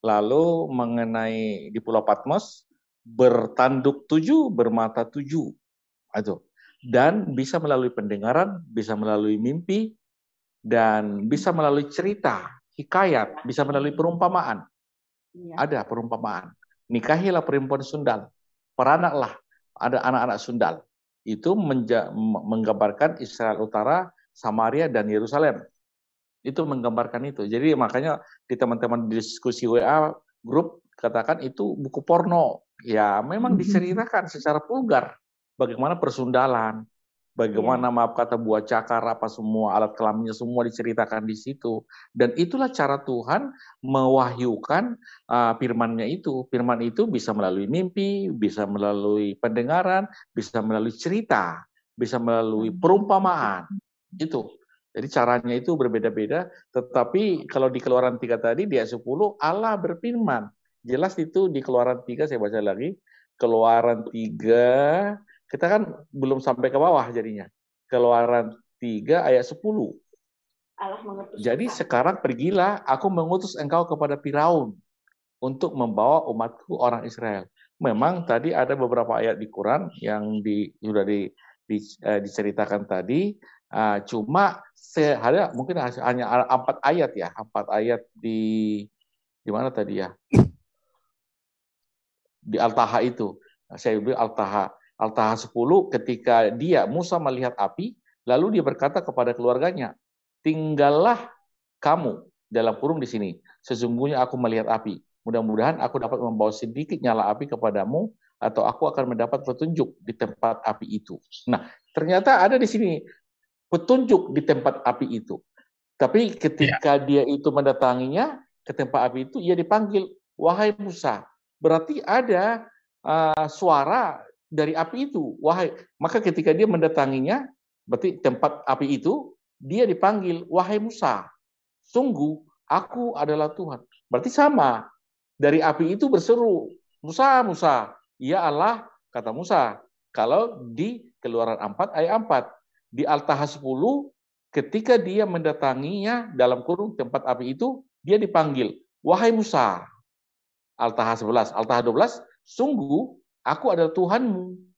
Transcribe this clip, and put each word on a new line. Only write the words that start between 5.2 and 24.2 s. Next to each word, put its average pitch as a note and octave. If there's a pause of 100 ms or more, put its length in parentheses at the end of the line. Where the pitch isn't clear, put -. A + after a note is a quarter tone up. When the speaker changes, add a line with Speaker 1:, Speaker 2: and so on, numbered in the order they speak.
Speaker 1:
Itu. G#2 (420)
Dan D3+
bisa C3+
melalui C3+
pendengaran, B2
bisa A2
melalui G#2+
mimpi, F3 (720)
dan G#2+
bisa C#3+
melalui D3
cerita, E3+ (320)
hikayat, D3
bisa C3+
melalui C#3+
perumpamaan. E3+ (720)
Speaker 2:
Iya. E3+
Speaker 1:
Ada D3
perumpamaan. A2+ (320)
"Nikahilah E3
perempuan C3+
sundal, C3 (480)
peranaklah C#3+ (400)
ada B2
anak-anak B2
sundal." G2+ (520)
Itu A2
menja-, B2
me-, A2
menggambarkan A2
Israel A2
Utara, A2+ (160)